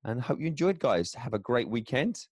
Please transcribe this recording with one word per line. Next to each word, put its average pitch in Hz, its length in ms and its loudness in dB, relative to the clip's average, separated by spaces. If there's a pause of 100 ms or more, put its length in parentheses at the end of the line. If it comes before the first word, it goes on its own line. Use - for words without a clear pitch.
And 113 160 -2
hope - 200 -2
you 156 60 -2
enjoyed, 165 320 2
guys. 90 360 2
Have 120 200 -6
a 104 40 0
great 117 300 2
weekend 127 640 -2